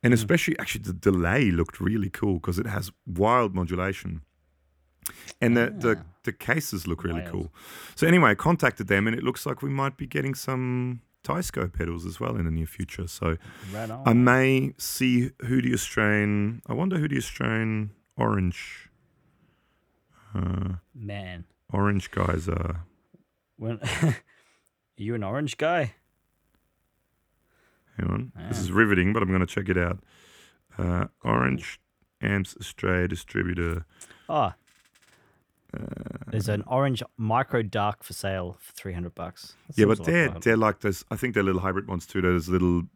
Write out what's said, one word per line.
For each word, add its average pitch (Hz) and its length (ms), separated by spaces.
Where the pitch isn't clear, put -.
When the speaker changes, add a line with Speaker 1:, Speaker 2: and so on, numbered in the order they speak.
Speaker 1:
And 123 100
Speaker 2:
Mm. 123 40
Speaker 1:
especially, 151 420
actually, - 260
the 92 100
delay 95 560
looked 85 300
really 98 300
cool 95 300
'cause 90 180
it 113 80
has 101 240
wild 104 480
modulation. 90 680
And 120 160
the, 117 200
the, 110 220
Speaker 2:
Ah. 82 60
Speaker 1:
the - 100
cases 101 540
look 85 180
really 85 160
Speaker 2:
Wild. 85 120
Speaker 1:
cool. 85 200
So 156 100
anyway, 165 240
I 104 40
contacted 139 540
them, 98 180
and 113 100
it - 60
looks 120 220
like 139 160
we 139 80
might 139 300
be 139 80
getting 135 280
some 127 680
Teisco 139 480
pedals 85 360
as 87 120
well - 180
in 90 100
the 82 40
near 80 160
future. - 420
So 82 280
Speaker 2:
Right 110 180
Speaker 1:
I 110 40
Speaker 2:
on. 120 140
Speaker 1:
may 131 540
see 127 540
who 127 140
the 123 140
Australian, 104 920
I - 60
wonder 175 260
who 151 100
the 139 100
Australian 110 720
orange, 104 720
uh, 92 420
Speaker 2:
Man. 101 500
Speaker 1:
orange 101 400
guys 90 380
are. 85 380
Speaker 2:
When, 113 240
<laughs> 113 220
are 151 120
you 107 180
an 110 100
orange 131 340
guy? 156 360
Speaker 1:
Hang - 140
on. 113 220
This 95 100
Speaker 2:
Ah. 95 40
Speaker 1:
is 92 100
riveting, 98 400
but 110 100
I'm 92 100
gonna 92 140
check 95 220
it 92 80
out. 87 260
Uh, 87 300
Speaker 2:
Cool. - 140
Speaker 1:
Orange 64 480
Amps 101 360
Australia 90 500
distributor. 87 760
Speaker 2:
Oh. 139 260
Speaker 1:
Uh, - 120
Speaker 2:
There's 107 200
an 104 180
orange 131 340
Micro 117 460
Dark 104 400
for - 100
sale 92 460
for - 140
three - 220
hundred 87 200
bucks. - 400
That 151 100
Speaker 1:
Yeah, 110 60
Speaker 2:
seems - 20
Speaker 1:
but 107 140
Speaker 2:
like - 60
Speaker 1:
they're, 165 220
Speaker 2:
quite 85 80
a 85 40
Speaker 1:
they're 113 160
like 110 240
those, 101 300
I 110 60
think 123 180
they're 101 100
little 95 160
hybrid 95 260
ones 92 200
too. - 160
Those 90 260
little 90 480